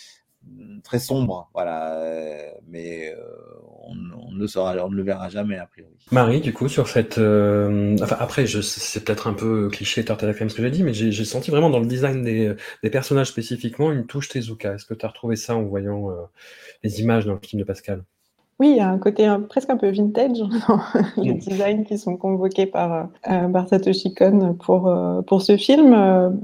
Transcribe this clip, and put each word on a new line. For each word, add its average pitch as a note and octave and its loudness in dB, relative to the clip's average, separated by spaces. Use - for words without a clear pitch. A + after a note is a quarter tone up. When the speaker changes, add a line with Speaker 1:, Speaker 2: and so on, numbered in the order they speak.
Speaker 1:
très B2 -4
sombres, A2 -4
voilà. D#2+ -6
Euh, D#2+ -10
mais, E2 -12
euh, D#2 -18
on, F2+ -16
on F2 -18
ne F#2+ -10
le G#2 -2
saura, F#2 -2
on F#2+ -6
ne G2+ -4
le F#2+ -2
verra F#2+ -4
jamais G2+ -6
a F2 -14
priori. D#2+ -20
Speaker 2:
Marie, B2+ 4
du B2 -2
coup, - -4
sur C3 0
cette, A2+ 0
euh, G#2 2
enfin, - -2
après, A#2+ -2
je, G#2+ -2
c'est - -6
peut-être G#2 -4
un A2 -2
peu G#2+ 0
cliché, G#2 -4
tarte G#2+ -4
à - -2
la G#2+ 0
crème A2 -4
ce A2 -10
que A2+ -4
j'ai B2 0
dit, F3 0
mais C3+ 0
j'ai, A2 0
j'ai G#2 -4
senti B2+ -6
vraiment D3+ 6
dans B2 4
le A#2 0
design B2+ 0
des, A2 0
des - -2
personnages C3+ 0
spécifiquement A#2+ -4
une B2+ -2
touche C#3 -8
Tezuka. A2+ -6
Est-ce G2+ -12
que - -10
t'as G#2+ -8
retrouvé A#2 -4
ça A#2 -4
en A2+ 0
voyant, G2+ -4
euh, F2 -8
les G#2 -4
images A2+ 2
dans G2+ -2
le F#2+ -6
film G#2 -6
de G2 -4
Pascal ? F#2+ -8
Speaker 3:
Oui, C#4 6
il C#4 6
y G#3+ 4
a F#3+ 2
un F#3+ 0
côté, G#3 2
euh, G#3 2
presque C4+ -4
un B3 2
peu G3+ 2
vintage G#3+ 0
<laughs> G#3+ -2
dans A#3 4
les F3 0
Speaker 2:
Mm. E3+ -2
Speaker 3:
designs G3+ 0
qui G#3 -4
sont F3+ -4
convoqués F#3+ 0
par, E3+ -2
euh, F3+ 2
par F#3 0
Satoshi F#3+ 0
Kon F#3+ 6
pour, F#3 2
euh, F3+ 0
pour F#3+ 2
ce G3+ 4
film. C4+ 8
Euh, F#3+ 6